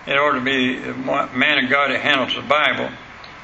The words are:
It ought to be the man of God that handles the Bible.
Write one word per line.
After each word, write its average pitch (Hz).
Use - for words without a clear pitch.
It 143
ought 143
to 127
be 127
the 127
man 139
of 123
God 139
that 117
handles 131
the 120
Bible. 131